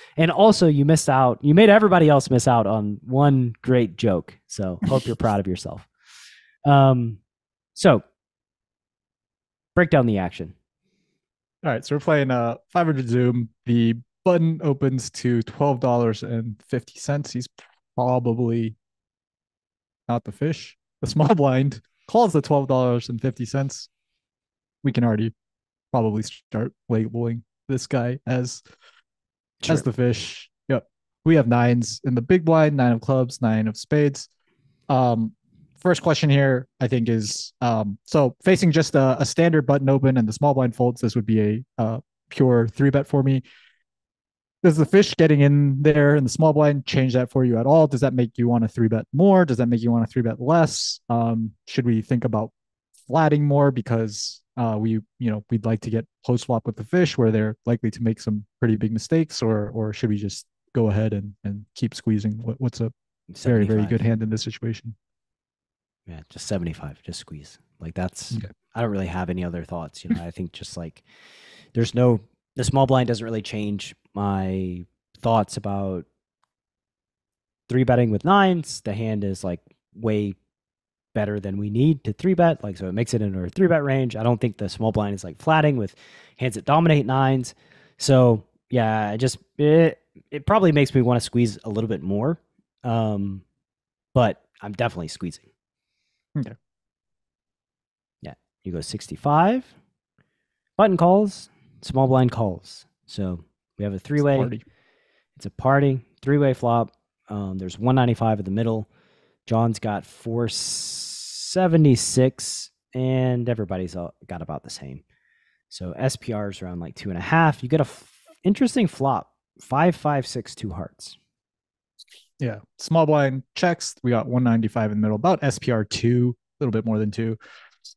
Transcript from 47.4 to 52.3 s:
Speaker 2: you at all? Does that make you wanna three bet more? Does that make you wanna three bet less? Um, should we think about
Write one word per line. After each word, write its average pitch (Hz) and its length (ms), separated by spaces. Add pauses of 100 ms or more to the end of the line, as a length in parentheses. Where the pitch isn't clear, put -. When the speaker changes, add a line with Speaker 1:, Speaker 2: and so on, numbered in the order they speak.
Speaker 2:
you 120 120
at 117 100
all? 156 200
Does 131 140
that 127 140
make 120 220
you 120 120
wanna 113 200
three 113 200
bet 110 240
more? 185 320
Does 135 140
that 120 100
make 120 120
you 117 120
wanna 113 160
three 127 140
bet 113 180
less? 156 580 (100)
Um, 117 440 (160)
should 123 180
we 113 160
think 120 220
about 110 260 (560)